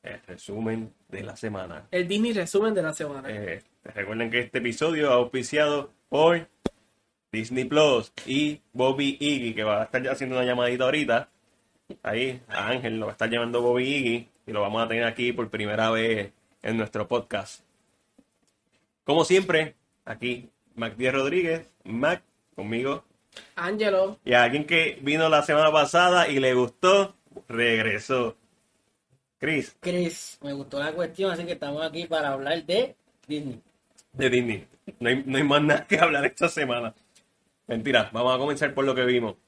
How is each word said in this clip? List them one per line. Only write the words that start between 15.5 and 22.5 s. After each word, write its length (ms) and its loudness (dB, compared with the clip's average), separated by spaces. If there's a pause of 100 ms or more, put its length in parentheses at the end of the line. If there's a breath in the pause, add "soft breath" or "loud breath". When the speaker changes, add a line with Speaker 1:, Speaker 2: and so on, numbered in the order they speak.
Speaker 1:
vez 400 0 (320)
en 140 -4
nuestro 320 -4
podcast. 560 -6 (1400)
Como 220 2
siempre, 520 2 (280)
aquí, 460 -8 (240)
Mac 220 -8
Díaz 180 0
Rodríguez, 520 0 (180)
Mac, 380 -2 (320)